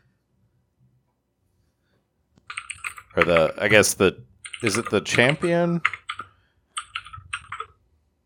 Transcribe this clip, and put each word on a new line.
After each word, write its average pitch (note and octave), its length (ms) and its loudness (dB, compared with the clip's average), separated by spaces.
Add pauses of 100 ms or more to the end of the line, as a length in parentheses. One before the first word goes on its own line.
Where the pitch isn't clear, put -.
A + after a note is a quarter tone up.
(3250)
Or E2+ 80 2
the, E2 340 2
I G2+ 80 -2
guess G#2 280 4
the, - 280 2 (400)
is G#2+ 160 -2
it A#2 120 -4
the G#2 100 2
champion? E3+ 800 2 (2500)